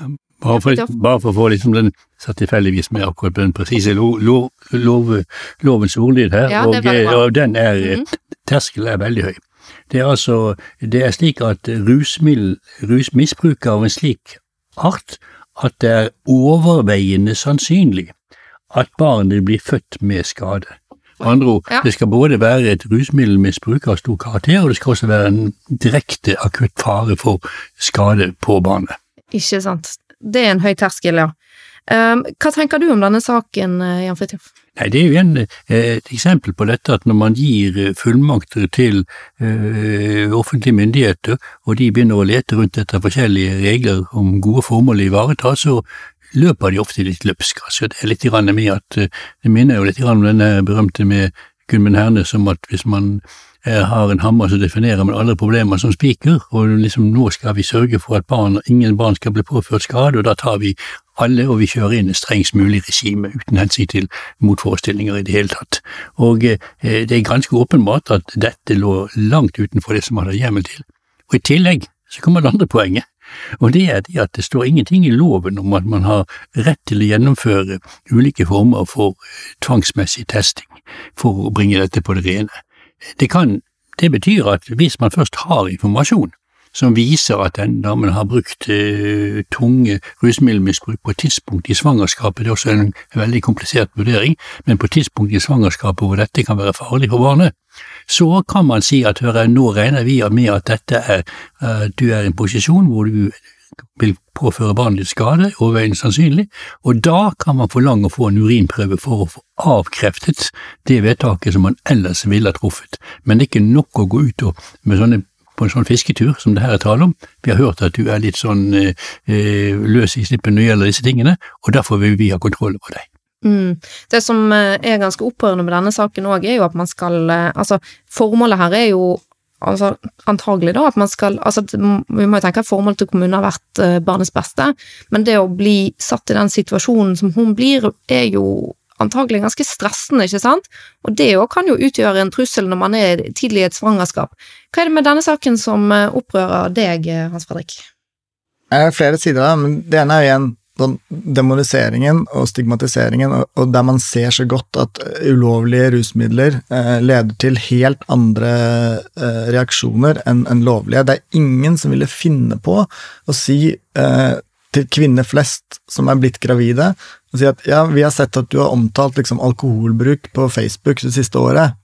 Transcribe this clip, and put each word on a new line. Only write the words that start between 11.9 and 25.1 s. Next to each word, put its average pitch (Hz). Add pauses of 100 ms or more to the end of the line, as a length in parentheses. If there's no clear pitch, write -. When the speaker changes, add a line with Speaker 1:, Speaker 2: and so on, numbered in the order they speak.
Speaker 1:
rusmisbruk 131
av 107
en 113
slik - (400)
art, - (460)
at -
det 117
er 110 (180)
overveiende 120
sannsynlig 143 (680)
at 127
barnet 101
blir 104
født -
med 101
skade. 98 (540)
Med 113
andre 127
ord, 110
Speaker 2:
Ja. 240
Speaker 1:
det 113
skal 113
både 123
være 120
et 98
rusmiddelmisbruk 113
av 101
stor 104
karakter, 131
og 156
det 110
skal 135
også 113
være 104